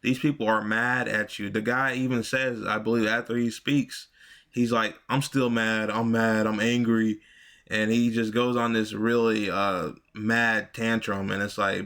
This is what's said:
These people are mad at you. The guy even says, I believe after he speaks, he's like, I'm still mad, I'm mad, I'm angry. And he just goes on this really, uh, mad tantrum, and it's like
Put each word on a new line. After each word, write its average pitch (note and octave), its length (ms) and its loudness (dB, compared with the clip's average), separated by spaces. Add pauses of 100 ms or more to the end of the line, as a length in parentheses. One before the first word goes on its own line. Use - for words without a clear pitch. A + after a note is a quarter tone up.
These B2+ 180 0
people C#3+ 280 0
are A2 140 2
mad A#2 460 0
at G#2+ 300 -4
you. G#2 120 -6
The G#2 120 -2
guy B2 340 0
even B2+ 280 0
says, B2 420 -2
I G#2+ 140 -2
believe A2 280 2
after A#2 300 -2
he A#2+ 140 0
speaks, - 560 -4 (440)
he's A#2+ 200 0
like, A2+ 240 0 (140)
I'm C3 120 0
still C3+ 280 0
mad, A2 400 0
I'm A2+ 220 0
mad, A2+ 360 2
I'm A2 120 -2
angry. A2+ 600 2 (480)
And G#2+ 220 0
he A#2+ 200 2
just A2+ 240 -2
goes A#2+ 240 0
on A#2 160 0
this A2 200 0
really, A2 560 2
uh, F#2 420 -2 (220)
mad A2 600 0
tantrum, A2 580 -2
and G2 100 -2
it's G2+ 160 -4
like G2 280 -2